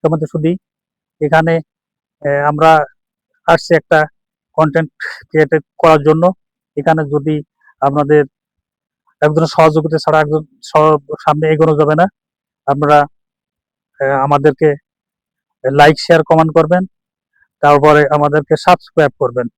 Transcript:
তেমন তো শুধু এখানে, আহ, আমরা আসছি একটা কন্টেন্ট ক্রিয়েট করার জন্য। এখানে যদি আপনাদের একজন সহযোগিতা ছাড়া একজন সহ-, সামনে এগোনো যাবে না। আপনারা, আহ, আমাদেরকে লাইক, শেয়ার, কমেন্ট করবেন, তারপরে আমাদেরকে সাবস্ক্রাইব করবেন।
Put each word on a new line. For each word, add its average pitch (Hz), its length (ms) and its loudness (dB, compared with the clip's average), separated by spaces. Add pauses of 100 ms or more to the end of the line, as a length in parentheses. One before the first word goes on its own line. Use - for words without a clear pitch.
তেমন 160 160 -2
তো 156 60 -6
শুধু 160 260 -4 (680)
এখানে, 160 320 0 (680)
আহ, 143 240 -4
আমরা 151 240 2 (760)
আসছি 165 280 0
একটা 156 240 0 (580)
কন্টেন্ট 156 320 -2 (400)
ক্রিয়েট 156 220 0 (260)
করার 156 260 2
জন্য। 160 200 0 (540)
এখানে 156 260 -2
যদি 147 320 -4 (460)
আপনাদের 143 420 0 (1000)
একজন 151 240 0
সহযোগিতা 156 520 0
ছাড়া 156 220 0
একজন 151 220 -2 (220)
সহ-, 156 360 0 (240)
সামনে 151 260 -2
এগোনো 156 300 0
যাবে 151 160 0
না। 170 100 2 (600)
আপনারা, 147 320 2 (1000)
আহ, 139 260 -2
আমাদেরকে 147 440 0 (920)
লাইক, 143 360 2
শেয়ার, 165 240 0
কমেন্ট 160 300 0
করবেন, 165 300 0 (800)
তারপরে 147 460 4
আমাদেরকে 147 480 -2
সাবস্ক্রাইব - 600 0
করবেন। 120 280 -4 (100)